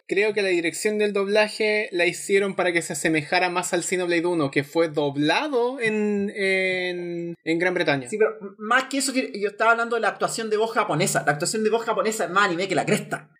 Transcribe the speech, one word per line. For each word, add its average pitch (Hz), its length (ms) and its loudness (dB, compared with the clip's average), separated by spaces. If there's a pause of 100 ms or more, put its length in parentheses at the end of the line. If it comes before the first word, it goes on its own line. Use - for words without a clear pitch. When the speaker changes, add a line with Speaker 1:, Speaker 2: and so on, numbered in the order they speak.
Speaker 1:
creo 208 260 2
que 208 100 0
la 190 60 0
dirección 175 500 0
del 208 140 0
doblaje 214 800 0
la 175 140 2
hicieron 196 500 0
para 180 160 2
que 170 100 0
se 160 100 -6
asemejara 170 580 2
más 175 220 -2
al 165 120 2
Xenoblade 175 420 0
uno, 165 260 2
que 143 120 2
fue 165 240 2
doblado 185 920 0
en, 208 560 0
en, 180 1080 -2
en 165 140 0
Gran 180 160 2
Bretaña. 147 340 0
Speaker 2:
Sí, - 100 -4
pero 220 120 2 (100)
m-, 196 180 -12
más 233 260 2
que 269 140 -4
eso, 269 140 -2
yo, 254 100 0 (120)
yo 202 140 -2
estaba 226 240 4
hablando 233 240 0
de 220 60 -2
la 202 60 2
actuación 208 420 -2
de 214 60 0
voz 220 160 0
japonesa. 175 540 0
La 147 60 4
actuación 175 320 -2
de 214 60 2
voz 226 140 0
japonesa 214 400 -2
es 165 60 -4
más 196 140 4
anime 185 240 0
que 185 60 -2
la - 120 2
cresta. - 540 -2